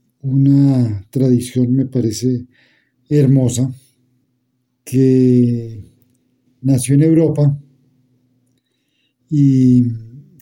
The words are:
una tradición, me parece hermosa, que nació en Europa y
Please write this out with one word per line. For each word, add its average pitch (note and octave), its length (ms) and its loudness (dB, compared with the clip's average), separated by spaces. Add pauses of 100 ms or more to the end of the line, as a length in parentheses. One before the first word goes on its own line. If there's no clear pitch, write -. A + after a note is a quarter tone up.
(200)
una C3+ 880 0
tradición, B2+ 640 -2
me C3 140 -2
parece B2 640 -6 (600)
hermosa, C3 680 0 (1120)
que B2 1000 0 (760)
nació B2+ 360 0
en D3 60 4
Europa D3+ 560 0 (1700)
y C3 540 2 (580)